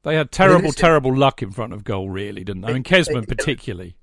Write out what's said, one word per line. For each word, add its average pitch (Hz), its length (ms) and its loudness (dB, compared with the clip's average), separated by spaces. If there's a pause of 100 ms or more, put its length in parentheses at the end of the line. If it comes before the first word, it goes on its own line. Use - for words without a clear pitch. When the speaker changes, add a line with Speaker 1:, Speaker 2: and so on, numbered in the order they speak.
Speaker 1:
They 151 120 -2
had 151 160 -2
Speaker 2:
But - 80 -2
in 190 100 8
Speaker 1:
terrible, 175 200 6
Speaker 2:
this 139 60 -4
Speaker 1:
terrible 147 400 4
luck 135 260 2
in 101 100 -8
front 110 220 -8
of 104 100 -12
goal, 98 260 -6
really, 101 340 -8
didn't 92 180 -10
they? 110 80 -6
I 120 40 -2
mean, 131 100 -4
Speaker 2:
They, - 60 -10
Speaker 1:
Kesman 151 380 2
Speaker 2:
they, - 80 -6
Speaker 1:
particularly. 92 680 -8